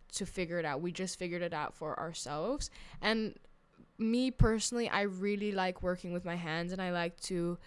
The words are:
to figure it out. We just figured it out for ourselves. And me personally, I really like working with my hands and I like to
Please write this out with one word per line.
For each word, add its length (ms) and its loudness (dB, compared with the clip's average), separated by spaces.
to 120 -2
figure 340 -2
it 60 2
out. 160 0
We 100 0
just 280 -4
figured 220 -2
it 120 -2
out 220 -2
for 240 -4
ourselves. 680 -2
And 340 2
me 340 2
personally, 560 4
I 140 2
really 500 0
like 320 0
working 300 -2
with 100 -2
my 120 -2
hands 360 -2
and 100 -2
I 100 0
like 300 0
to 460 0